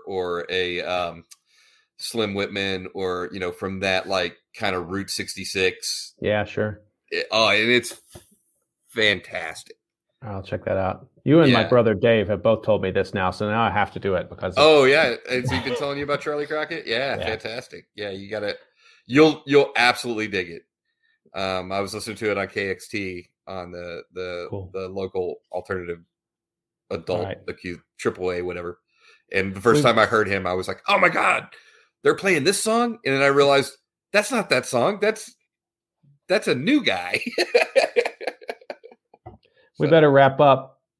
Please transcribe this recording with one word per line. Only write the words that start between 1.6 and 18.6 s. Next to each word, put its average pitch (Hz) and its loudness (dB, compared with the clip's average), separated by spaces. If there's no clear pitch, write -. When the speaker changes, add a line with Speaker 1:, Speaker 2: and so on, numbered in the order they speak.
Speaker 1:
Slim 107 -4
Whitman 98 -4
or, 92 -4
you 95 -10
know, 90 -2
from 95 -8
that, 92 0
like, 90 -2
kind 98 -2
of 85 -4
Route 98 -6
sixty-six. - -4
Speaker 2:
Yeah, 104 0
sure. 104 -4
Speaker 1:
It, 82 -4
oh, 110 2
and 107 4
it's 120 2
fantastic. 92 -4
Speaker 2:
I'll 98 -10
check - -10
that 95 -2
out. 92 -4
You 151 6
and 139 6
my 113 4
Speaker 1:
Yeah. 101 -2
Speaker 2:
brother 113 4
Dave 110 2
have 98 -4
both 110 2
told 101 2
me 92 -2
this 95 -2
now, 92 0
so 104 -6
now 110 0
I 107 2
have 98 0
to 92 -12
do 95 -2
it 85 -2
because 92 -8
of 139 4
Speaker 1:
Oh, 151 8
yeah. 131 4
Has 127 -2
he 131 -2
been 127 -6
telling 143 -4
you 143 -6
about 143 -4
Charlie 147 -6
Crockett? 151 -8
Yeah, 123 -2
Speaker 2:
Yeah. - -6
Speaker 1:
fantastic. 110 -10
Yeah, 104 -8
you 98 -12
gotta, 104 -6